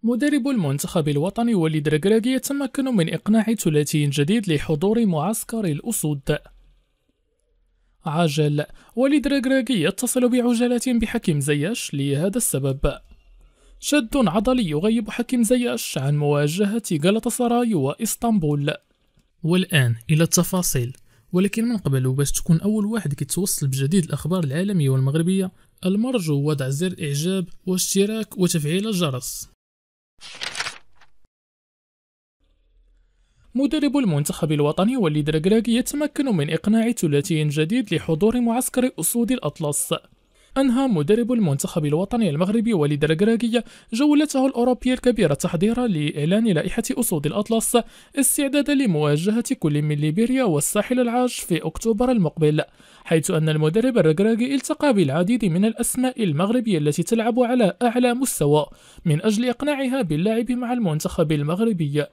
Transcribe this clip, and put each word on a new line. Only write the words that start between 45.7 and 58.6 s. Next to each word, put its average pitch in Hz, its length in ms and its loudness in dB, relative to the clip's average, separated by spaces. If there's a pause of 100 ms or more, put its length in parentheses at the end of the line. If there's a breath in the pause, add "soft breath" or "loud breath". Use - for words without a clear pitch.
لإعلان 165 600 0
لائحة 180 420 0
أسود 190 360 -2
الأطلس 220 520 0 (400 loud breath)
استعدادا 277 560 0
لمواجهة 190 800 0
كل 147 280 0
من 151 140 0
ليبيريا 220 480 0
والساحل 208 560 0
العاج 247 300 0
في - 280 -4
أكتوبر 220 520 -2
المقبل، 156 500 2 (440 loud breath)
حيث 165 260 0
أن 156 180 0
المدرب 175 500 2
الركراكي 208 560 2
التقى 285 400 0
بالعديد 180 500 2
من 180 200 2
الأسماء 240 600 -2
المغربية 202 540 0
التي 147 240 0
تلعب 226 380 0
على 240 420 2
أعلى 247 320 2
مستوى 151 520 2 (380 loud breath)